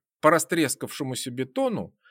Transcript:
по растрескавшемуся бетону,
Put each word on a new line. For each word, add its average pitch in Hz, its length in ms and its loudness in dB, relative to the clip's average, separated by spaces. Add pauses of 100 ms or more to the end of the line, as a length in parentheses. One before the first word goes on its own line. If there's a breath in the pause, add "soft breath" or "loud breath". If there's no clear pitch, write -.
(220)
по 156 100 6
растрескавшемуся 151 1000 -2
бетону, 131 640 -4 (160 soft breath)